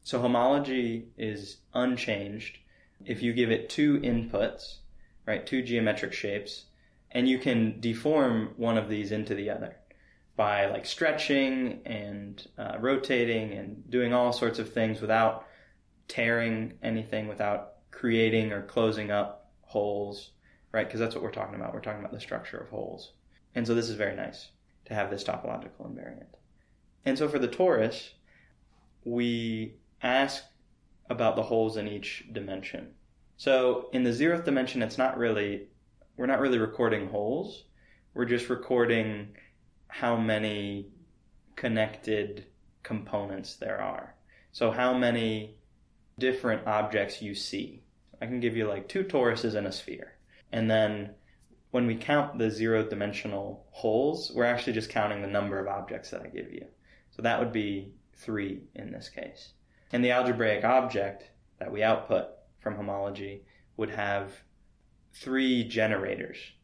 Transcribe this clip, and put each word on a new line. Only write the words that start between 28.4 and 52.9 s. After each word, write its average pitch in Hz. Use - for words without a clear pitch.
we 117
ask 135
about 113
the 110
holes 110
in 107
each -
dimension. 98
So 127
in 127
the 123
zeroth 165
dimension, 131
it's 110
not 131
really, 104
we're 123
not 131
really 127
recording 107
holes. 123
We're 123
just 120
recording 113
how 117
many 104
connected 107
components 101
there 104
are. -
So 117
how 127
many 113
different 123
objects 107
you 101
see. -
I 113
can 123
give 117
you, 110
like, 98
two 190
toruses 120
and 101
a 92
sphere. -
And 113
then 107
when 123
we 113
count 143
the 110
zero 110
dimensional 101